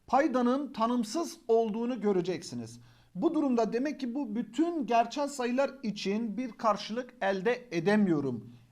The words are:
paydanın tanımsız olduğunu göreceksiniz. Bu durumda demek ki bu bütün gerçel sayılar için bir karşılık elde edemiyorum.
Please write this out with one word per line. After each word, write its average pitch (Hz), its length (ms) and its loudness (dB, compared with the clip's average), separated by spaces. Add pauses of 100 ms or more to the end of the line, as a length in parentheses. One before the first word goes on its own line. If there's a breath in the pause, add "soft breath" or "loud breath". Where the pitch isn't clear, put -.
paydanın 254 680 2
tanımsız 247 640 -2 (100)
olduğunu 226 520 2
göreceksiniz. 170 800 -2 (340 soft breath)
Bu 277 200 0
durumda 247 380 2
demek 262 280 -2
ki 240 140 -6
bu 240 220 -4
bütün 302 500 -2
gerçel 233 420 2
sayılar 254 420 0 (120)
için 208 540 -2
bir 247 160 -6
karşılık 226 680 -2
elde 196 520 0
edemiyorum. 165 840 2 (160)